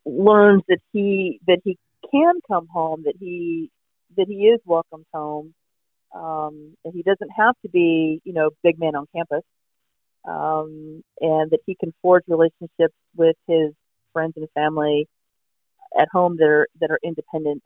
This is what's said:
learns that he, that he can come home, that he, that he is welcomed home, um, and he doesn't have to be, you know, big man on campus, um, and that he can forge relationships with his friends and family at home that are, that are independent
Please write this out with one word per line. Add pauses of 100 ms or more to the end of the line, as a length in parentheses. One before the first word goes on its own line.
learns
that (120)
he,
that
he (320)
can (120)
come
home,
that
he, (460)
that
he
is
welcomed
home, (600)
um,
and
he
doesn't
have
to
be,
you
know, (120)
big
man
on
campus, (840)
um, (180)
and
that
he
can (100)
forge
relationships (220)
with (100)
his (400)
friends
and
family (920)
at
home
that
are, (120)
that
are
independent